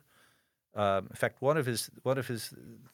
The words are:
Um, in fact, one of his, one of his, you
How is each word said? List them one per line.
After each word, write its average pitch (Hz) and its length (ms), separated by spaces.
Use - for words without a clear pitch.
Um, 98 340
in - 80
fact, - 240
one 143 160
of 139 100
his, 117 240
one 131 160
of 127 80
his, 117 260
you 117 420